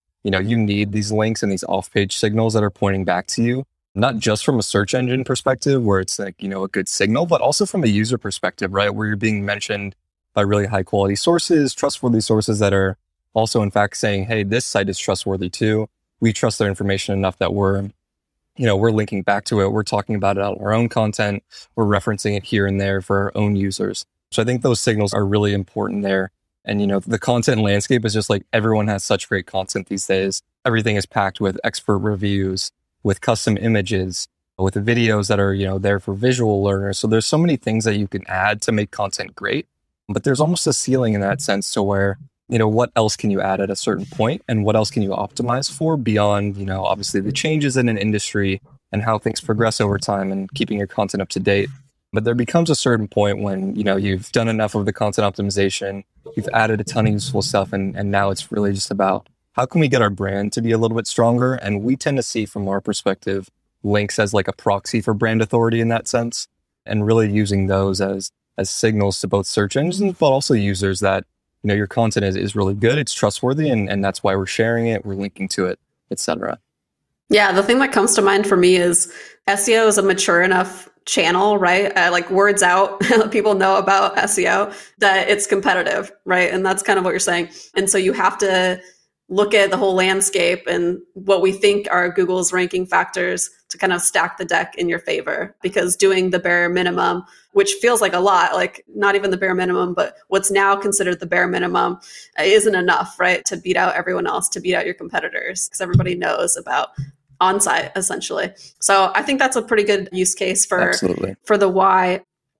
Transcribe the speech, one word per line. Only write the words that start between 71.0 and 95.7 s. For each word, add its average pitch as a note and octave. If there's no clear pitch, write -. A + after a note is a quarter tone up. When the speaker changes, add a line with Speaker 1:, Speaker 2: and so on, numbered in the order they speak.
Speaker 1:
you G#2
know, G2+
your G2+
content A2
is, F#2+
is G2
really G2
good, A2+
it's C3+
trustworthy, C#3
and, G#2+
and G2
that's G2
why G2
we're G2
sharing A#2
it, A2
we're G2
linking G2
to F#2+
it, -
et -
cetera. -
Speaker 2:
Yeah, G3+
the -
thing B3+
that C4+
comes G#3
to A3
mind G3
for G3+
me F3+
is F3
S G3+
E A3+
O A3+
is G#3+
a G3
mature F#3
enough F#3
channel, F#3+
right? F#3
Uh, F3
like, F3
word's G3
out, F#3
<laughs> A3
people G#3+
know F#3+
about G3
S -
E F3+
O, G3
that F#3+
it's G#3
competitive, G3
right? F3+
And F#3+
that's F#3+
kind G3
of F#3
what F3+
you're F#3
saying. F3
And F#3+
so G3+
you F#3+
have F#3+
to F#3
look G3+
at G3
the F#3
whole F#3+
landscape F#3
and F3
what F#3+
we F#3+
think G3+
are F3
Google's F3+
ranking F3+
factors F3+
to -
kind F#3+
of F3
stack -
the F#3
deck -
in F3
your E3+
favor, -
because F3+